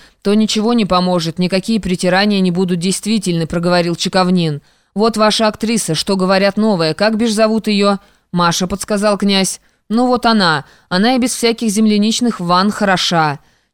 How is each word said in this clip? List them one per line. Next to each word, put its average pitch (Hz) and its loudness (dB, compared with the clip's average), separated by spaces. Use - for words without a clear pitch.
то 196 0
ничего 214 0
не 226 2
поможет, 180 0
никакие 185 -2
притирания 185 0
не 185 2
будут 180 -2
действительны», 185 -2
проговорил 175 0
Чековнин. 180 0
«Вот 220 0
ваша 214 2
актриса, 214 -2
что 196 -2
говорят, 190 0
новая, 185 0
как 214 0
бишь 226 0
зовут 220 0
её?» 202 2
«Маша», 175 0
подсказал 202 -2
князь. 196 0
«Ну 240 2
вот 247 0
она, 180 2
она 220 2
и 247 2
без 233 0
всяких 233 -2
земляничных 214 0
ванн 180 2
хороша». 170 0